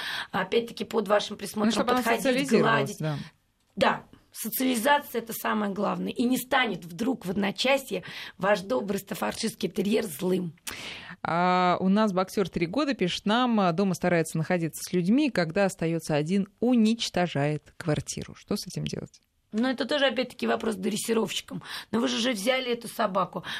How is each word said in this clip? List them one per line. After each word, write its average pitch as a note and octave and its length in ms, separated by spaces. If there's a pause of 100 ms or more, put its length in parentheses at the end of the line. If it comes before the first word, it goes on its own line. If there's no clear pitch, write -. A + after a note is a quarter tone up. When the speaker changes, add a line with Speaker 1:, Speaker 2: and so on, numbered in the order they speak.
(300)
Speaker 1:
опять-таки, A#3 540
под G#3+ 240
вашим G#3 140 (140)
присмотром G#3 320
Speaker 2:
Ну, A3+ 40
чтобы B3 180
она B3+ 80
Speaker 1:
подходить, A#3 240
Speaker 2:
социализировалась, B3 760
Speaker 1:
гладить. - 20
Speaker 2:
да. D3+ 200 (580)
Speaker 1:
Да. G#3 260 (300)
Социализация — B3+ 880
это A3+ 100
самое G#3+ 400
главное. F#3 380
И - 140
не B3+ 120
станет B3+ 480
вдруг F3 420
в F3+ 40
одночасье G3+ 720 (360)
ваш F#3+ 240
добрый G3+ 360
стаффордширский G#3 720
терьер G#3+ 360
злым. F3+ 480 (680)
Speaker 2:
А F3+ 560
у F#3+ 100
нас G#3 240
боксёр F#3 360
три E3 180
года C4 280
пишет - 320
нам, A#3 340
а, F3+ 120
дома F#3 220
старается F3 440
находиться E3 440
с - 100
людьми, A3 380
когда F3+ 360
остаётся E3 500
один, F3 320 (120)
уничтожает G#3+ 1160
квартиру. - 580
Что - 220
с - 100
этим D#3 200
делать? - 340 (320)
Speaker 1:
Но A3+ 180
это C4 140
тоже, C#4 220
опять-таки, B3+ 400
вопрос A3+ 300
к - 20
дрессировщикам. G#3 840 (280)
Но A3+ 100
вы B3+ 80
же B3 80
уже A#3+ 160
взяли B3 400
эту A#3 160
собаку, F#3 560 (160)